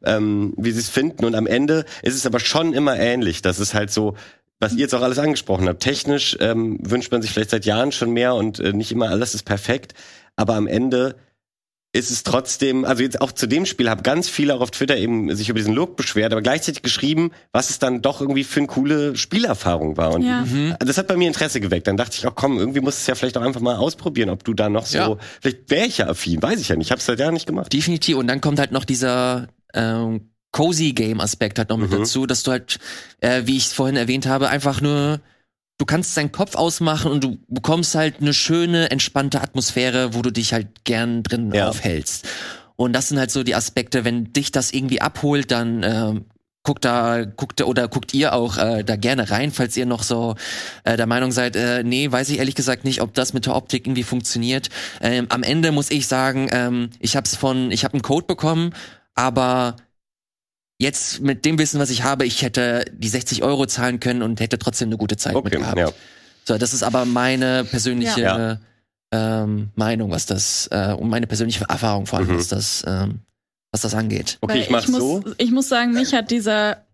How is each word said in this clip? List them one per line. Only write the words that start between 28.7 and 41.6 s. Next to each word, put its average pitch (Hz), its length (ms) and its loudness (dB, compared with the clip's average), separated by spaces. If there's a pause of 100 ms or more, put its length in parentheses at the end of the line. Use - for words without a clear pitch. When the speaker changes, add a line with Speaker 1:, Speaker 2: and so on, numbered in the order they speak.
Speaker 3:
noch 131 140 -2
dieser, 123 640 0 (260)
ähm, 113 560 -2 (220)
Cozy 156 420 2
Game 110 280 0
Aspekt - 360 -2
halt 113 120 -2
noch 113 80 0
mit 104 140 0
Speaker 1:
Mhm. 98 60 2
Speaker 3:
dazu, 123 300 0
dass 123 160 0
du 131 80 0
halt, - 260 -2 (420)
äh, 127 260 2
wie 131 120 2
ich 127 120 0
vorhin 135 280 0
erwähnt 127 300 0
habe, 135 220 2
einfach 139 300 0
nur, 147 420 2 (560)
du 143 80 0
kannst 170 320 0
deinen 147 160 0
Kopf - 220 -2
ausmachen 156 560 0
und 139 120 2
du 127 140 -2 (100)
bekommst 160 480 0
halt 156 240 2
eine 147 140 2
schöne, 170 580 2
entspannte 139 500 0
Atmosphäre, 127 720 0
wo 120 100 0
du 123 80 2
dich 110 200 -2
halt 110 340 -4
gern 117 380 0
drin 113 300 -2
Speaker 1:
Ja. 98 160 4